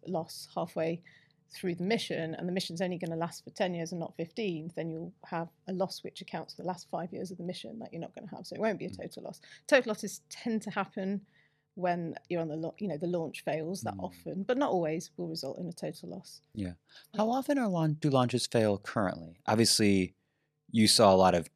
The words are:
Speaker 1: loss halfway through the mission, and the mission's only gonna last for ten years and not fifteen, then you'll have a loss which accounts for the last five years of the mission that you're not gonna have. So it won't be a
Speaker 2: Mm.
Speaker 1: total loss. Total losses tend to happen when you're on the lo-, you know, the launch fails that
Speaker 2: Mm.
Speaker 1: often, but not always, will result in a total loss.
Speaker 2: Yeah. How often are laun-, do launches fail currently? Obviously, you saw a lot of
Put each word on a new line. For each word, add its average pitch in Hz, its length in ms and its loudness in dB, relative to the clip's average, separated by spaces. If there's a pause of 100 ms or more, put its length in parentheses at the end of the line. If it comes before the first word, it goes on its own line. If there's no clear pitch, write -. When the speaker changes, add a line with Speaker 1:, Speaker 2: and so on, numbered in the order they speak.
Speaker 1:
loss 170 480 -6
halfway 170 460 -2 (520)
through 175 220 -4
the 175 80 -4
mission, 165 520 -2
and 175 120 -4
the 180 60 -2
mission's 180 280 -4
only 180 160 -2
gonna 165 200 -6
last 165 260 -6
for - 60 -18
ten 185 240 -2
years 165 180 -6
and 180 80 -6
not - 160 -8
fifteen, 170 600 -6
then 165 120 -4
you'll 165 240 -8 (120)
have 170 240 -6 (180)
a 190 60 -4
loss 180 280 -4
which - 200 -12
accounts - 320 -10
for - 80 -14
the 170 60 -6
last 175 220 -6
five 170 220 -6
years 185 180 -8
of 180 80 -14
the 175 60 -10
mission 180 360 -10
that - 120 -14
you're 165 80 -10
not - 160 -10
gonna - 180 -14
have. - 140 -14
So 175 80 -10
it 170 60 -6
won't 214 180 0
be 190 60 -8
a 185 40 -6
Speaker 2:
Mm. - 120 -12
Speaker 1:
total - 220 -12
loss. - 180 -14 (260)
Total 247 220 6
losses 208 400 -6
tend 220 320 -4
to 208 100 -8
happen 196 540 -2 (500)
when 175 400 -2 (140)
you're 175 120 0
on 165 60 -2
the 151 80 -6
lo-, 160 240 -6
you 208 80 -4
know, 151 100 -4
the 165 100 -4
launch 170 360 -4
fails 160 380 -4
that - 140 -6
Speaker 2:
Mm. 185 80 -10
Speaker 1:
often, 175 400 -8
but 247 140 0
not 277 140 2
always, 160 460 0
will 175 100 -6
result 160 320 -6
in 180 80 -6
a 170 60 -8
total 160 360 -10
loss. - 320 -14 (140)
Speaker 2:
Yeah. 92 200 -6 (400)
How 214 140 0
often 269 280 0
are 247 100 2
laun-, 160 280 2
do 156 140 0
launches 123 380 4
fail 107 300 4
currently? 90 680 -2
Obviously, 104 680 6 (580)
you 110 140 6
saw 101 260 10
a 92 40 10
lot 92 180 10
of 82 200 0